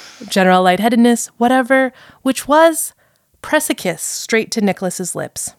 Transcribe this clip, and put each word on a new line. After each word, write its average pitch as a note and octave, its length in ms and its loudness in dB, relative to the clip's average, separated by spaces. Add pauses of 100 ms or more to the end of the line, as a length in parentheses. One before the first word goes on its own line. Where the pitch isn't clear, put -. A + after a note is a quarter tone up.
(280)
General F#3 340 4
lightheadedness, A3+ 680 2 (100)
whatever, B3+ 540 2 (300)
which - 240 -2
was D#4 460 2 (500)
press - 280 -2
a D4 40 -2
kiss - 280 -6
straight - 500 -4
to A3+ 80 -4
Nicholas's F#3 540 -4
lips. - 440 -10